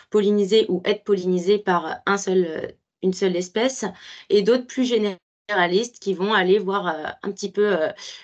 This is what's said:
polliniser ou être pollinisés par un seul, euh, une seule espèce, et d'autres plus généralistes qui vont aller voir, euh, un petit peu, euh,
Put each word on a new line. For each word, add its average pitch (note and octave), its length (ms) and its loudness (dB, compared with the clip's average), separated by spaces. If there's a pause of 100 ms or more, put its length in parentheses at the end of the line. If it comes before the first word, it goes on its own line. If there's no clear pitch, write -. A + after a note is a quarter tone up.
(100)
polliniser G#3 580 4
ou F3+ 160 -2
être A3 180 -2
pollinisés F#3 560 0
par E3+ 460 -2
un G3 140 0
seul, F#3 260 2
euh, D#3+ 220 -6 (360)
une F#3 120 0
seule F#3 220 0
espèce, G#3+ 500 -2 (420)
et G3+ 140 4
d'autres B3 240 2
plus - 180 -2
généralistes G#3 1120 -2
qui G3 140 -4
vont F#3+ 220 0
aller F#3+ 240 4
voir, G3 300 -4
euh, D#3 200 -6 (140)
un G3+ 100 -6
petit G3 180 -10
peu, G3+ 300 0
euh, D#3 80 0 (360)